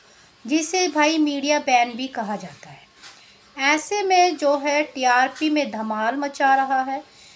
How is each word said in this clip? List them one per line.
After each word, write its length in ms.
जिसे 440
भाई 300
media 420
ban 320
भी 160
कहा 280
जाता 340
है। 1040
ऐसे 280
में 340
जो 220
है 260
टीआरपी 680
में 200
धमाल 460
मचा 400
रहा 260
है। 200